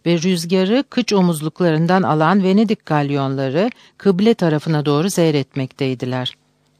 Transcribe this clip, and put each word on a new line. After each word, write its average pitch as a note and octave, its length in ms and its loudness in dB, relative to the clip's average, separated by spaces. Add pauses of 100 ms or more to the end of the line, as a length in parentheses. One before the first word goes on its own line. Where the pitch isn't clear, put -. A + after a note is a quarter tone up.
ve E3+ 160 0
rüzgarı F#3 680 0
kıç A3+ 220 -4
omuzluklarından E3+ 920 0
alan D#3+ 400 2
Venedik G3+ 440 0
galyonları C#3+ 840 -2 (280)
kıble G3+ 360 2
tarafına D3+ 520 0
doğru D3+ 240 0
seyretmekteydiler. C3 1300 -4 (440)